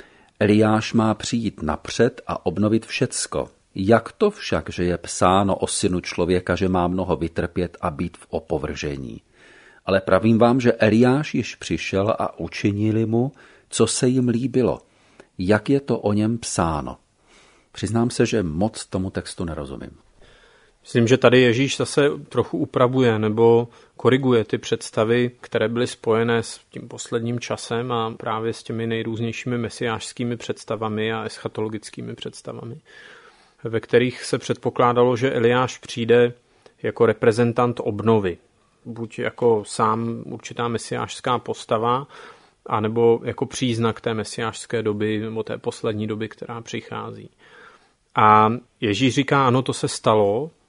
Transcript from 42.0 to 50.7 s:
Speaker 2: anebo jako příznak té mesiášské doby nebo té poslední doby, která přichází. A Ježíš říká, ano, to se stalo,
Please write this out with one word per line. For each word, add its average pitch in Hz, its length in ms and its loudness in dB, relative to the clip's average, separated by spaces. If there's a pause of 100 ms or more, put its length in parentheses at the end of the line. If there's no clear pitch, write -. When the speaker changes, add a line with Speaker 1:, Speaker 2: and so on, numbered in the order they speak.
Speaker 2:
anebo 117 580 2
jako 117 220 -4
příznak 117 560 -2
té 117 120 -2
mesiášské 110 720 -6
doby 107 360 -2
nebo 110 240 -6
té 113 140 -6
poslední 110 500 -4
doby, 107 220 -6
která 120 320 -14
přichází. 110 680 -12 (880)
A 107 380 8 (280)
Ježíš 117 340 2
říká, 139 320 2
ano, 127 140 4
to 131 120 -6
se - 140 -4
stalo, 110 640 2 (180)